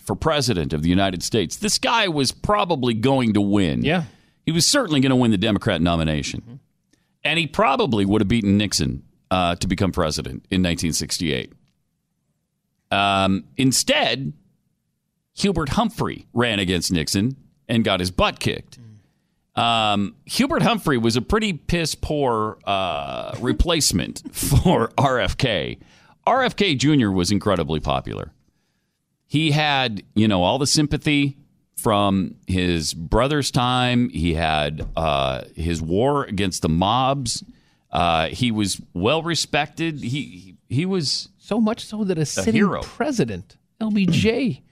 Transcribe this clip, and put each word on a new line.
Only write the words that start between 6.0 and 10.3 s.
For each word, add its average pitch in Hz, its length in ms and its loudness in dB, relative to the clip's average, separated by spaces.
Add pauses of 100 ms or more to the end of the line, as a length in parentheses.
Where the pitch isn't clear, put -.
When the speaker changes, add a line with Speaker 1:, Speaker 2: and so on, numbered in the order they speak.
Speaker 2:
Mm-hmm. 117 120 -18 (720)
Speaker 1:
And 156 140 0
he 165 80 -2
probably 196 580 2
would 101 160 2
have 101 80 2
beaten 101 300 2
Nixon, 73 440 -2 (280)
uh, 87 240 2
to - 120 -4
become 92 240 0
president 76 600 -4